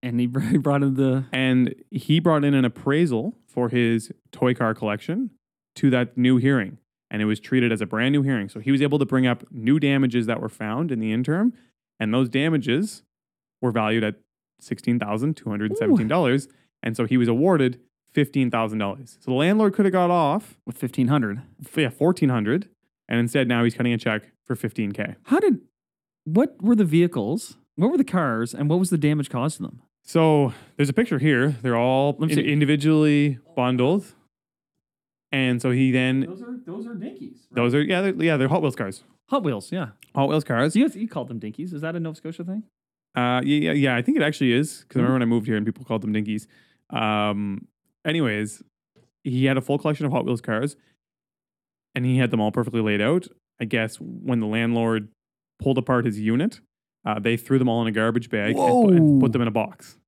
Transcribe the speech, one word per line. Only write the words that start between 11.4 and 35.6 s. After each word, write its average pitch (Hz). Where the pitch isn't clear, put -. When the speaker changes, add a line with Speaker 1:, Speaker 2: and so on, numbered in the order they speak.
Speaker 2:
And 107
those 127
damages 147
were 123
valued 110
at 107
sixteen 120
thousand 110
two -
hundred 104
seventeen 170
dollars. 139
Speaker 1:
Ooh. -
Speaker 2:
And 113
so 117
he 127
was 117
awarded 131
fifteen 139
thousand 113
dollars. 107
So 131
the 127
landlord 196
could 202
have 190
got 180
off 170
Speaker 1:
With 127
fifteen 127
hundred. 120
Speaker 2:
f-, -
yeah, 139
fourteen 156
hundred, 123
and 117
instead 120
now 117
he's 113
cutting 120
a 117
check 107
for 120
fifteen 107
K. 98
Speaker 1:
How 302
did, 370
what 202
were 226
the 214
vehicles? 160
What 208
were 349
the 269
cars, 120
and 147
what 175
was 185
the 175
damage 147
caused 131
to -
them? -
Speaker 2:
So 151
there's 147
a 139
picture 220
here. 135
They're 120
all 131
Speaker 1:
Let 160
me 151
Speaker 2:
in-, -
Speaker 1:
see. 151
Speaker 2:
individually 147
bundled. 127
And 127